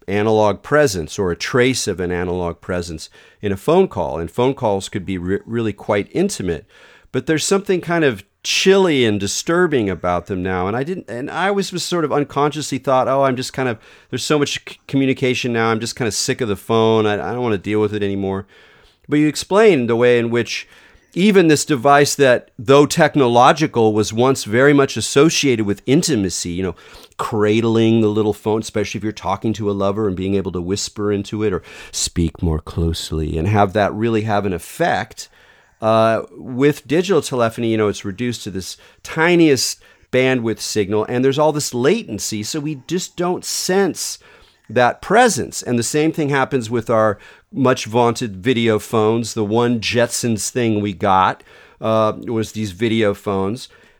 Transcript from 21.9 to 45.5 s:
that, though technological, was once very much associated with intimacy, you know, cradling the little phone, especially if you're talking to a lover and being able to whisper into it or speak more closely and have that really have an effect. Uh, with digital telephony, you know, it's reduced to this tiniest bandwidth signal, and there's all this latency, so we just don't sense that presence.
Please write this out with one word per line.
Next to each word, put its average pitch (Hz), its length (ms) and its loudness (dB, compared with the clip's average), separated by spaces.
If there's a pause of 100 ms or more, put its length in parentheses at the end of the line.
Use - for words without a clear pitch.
that, 127 420 2
though 139 280 6
technological, 135 1080 4
was 107 180 0
once 127 340 0
very 127 280 4
much 139 240 2
associated 135 680 2
with 98 200 -4
intimacy, 123 640 0
you 87 140 -4
know, 90 120 -4 (420)
cradling 113 840 2
the 107 60 2
little 104 260 0
phone, 110 280 -2
especially - 360 -6
if 95 60 -8
you're 107 100 -6
talking 98 400 -4
to 101 160 -4
a 101 40 -2
lover 101 340 -2
and 90 100 -2
being 95 180 -2
able 92 160 -2
to 90 100 -6
whisper 101 500 -4
into 104 320 -4
it 104 100 0
or 82 80 -4 (300)
speak - 500 -4
more 80 180 -2
closely 80 760 -4
and 80 100 -2
have 104 260 2
that 101 200 0
really 110 300 -2
have 101 220 -2
an 98 80 -2
effect. 110 760 -4 (520)
Uh, 110 500 2
with 127 560 -2
digital 165 340 2
telephony, 117 480 -2
you 110 80 0
know, 107 120 2
it's - 160 -8
reduced 113 380 -6
to 107 60 -10
this 92 280 -10 (260)
tiniest 160 800 2 (280)
bandwidth 127 480 0
signal, 107 500 -2
and 123 140 0
there's 135 140 2
all 151 140 2
this 143 220 -6
latency, 120 680 -2
so 151 180 -6
we 151 160 -6 (120)
just 175 300 -6
don't 175 280 -4
sense - 720 -2 (520)
that 117 320 2
presence. 208 600 2